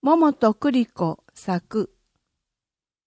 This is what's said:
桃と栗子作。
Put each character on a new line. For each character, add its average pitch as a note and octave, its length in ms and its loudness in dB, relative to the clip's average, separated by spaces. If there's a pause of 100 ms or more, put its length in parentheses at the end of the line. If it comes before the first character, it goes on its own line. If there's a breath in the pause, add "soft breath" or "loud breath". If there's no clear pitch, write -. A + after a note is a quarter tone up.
桃 D#4 320 4
と G#3+ 200 0
栗 B3+ 320 0
子 - 380 -6 (100)
作。 - 600 -6 (1120)